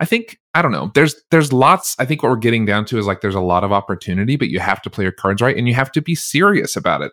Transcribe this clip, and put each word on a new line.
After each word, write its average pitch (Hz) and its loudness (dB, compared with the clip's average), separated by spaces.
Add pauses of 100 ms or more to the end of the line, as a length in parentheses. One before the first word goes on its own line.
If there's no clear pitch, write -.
I 165 -4
think, 226 -4 (160)
I 170 2
don't 139 2
know, 80 -4
there's, 147 4 (160)
there's 151 4
lots, 147 2
I 127 0
think 151 -2
what 123 2
we're 131 2
getting 113 0
down 104 0
to 120 -4
is, 101 -2
like, 98 -2
there's 98 -2
a 98 -2
lot 90 2
of 98 0
opportunity, 101 -2
but 135 -2
you 82 -4
have 98 -2
to - -12
play 101 -4
your 92 -2
cards 101 -2
right, 131 2
and 120 -2
you 120 2
have 135 -2
to 151 0
be 165 -4
serious 175 0
about 76 -2
it. 71 -8